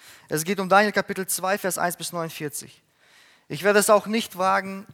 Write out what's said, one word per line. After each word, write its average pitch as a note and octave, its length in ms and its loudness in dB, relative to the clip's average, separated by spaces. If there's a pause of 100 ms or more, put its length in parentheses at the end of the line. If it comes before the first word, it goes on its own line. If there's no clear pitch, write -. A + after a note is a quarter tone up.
(300)
Es D#3 140 -2
geht F#3+ 160 -2
um F#3 100 -2
Daniel G3+ 240 6
Kapitel F#3+ 340 -2
zwei, F#3 300 -2
Vers F3+ 200 -4
eins F3 200 -2
bis - 160 -10
neunundvierzig. D#3+ 680 -10 (680)
Ich D3 140 -6
werde G#3 160 6
es G3+ 100 4
auch G3+ 180 4
nicht A3 300 -4
wagen, F#3+ 560 -2